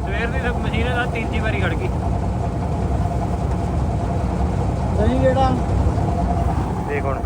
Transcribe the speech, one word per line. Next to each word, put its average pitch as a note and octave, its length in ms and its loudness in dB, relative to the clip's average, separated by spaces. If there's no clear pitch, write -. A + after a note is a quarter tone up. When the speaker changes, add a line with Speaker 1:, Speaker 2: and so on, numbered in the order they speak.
Speaker 1:
ਸਵੇਰ A#3 240 -2
ਦੀ A#3 120 0
ਤਾਂ A#3 140 0
ਮਸ਼ੀਨ A3+ 340 0
ਇਹਦਾ B3 180 0
ਤੀਜੀ A#3 340 -2
ਵਾਰੀ G#3+ 220 0
ਖੜ E3+ 120 0
ਗਈ। - 160 -2
Speaker 2:
ਸਹੀ A#3 220 4
ਕਿਹੜਾ? C4 300 4
Speaker 1:
ਦੇਖ C#3+ 160 -2
ਹੁਣ। C3+ 220 0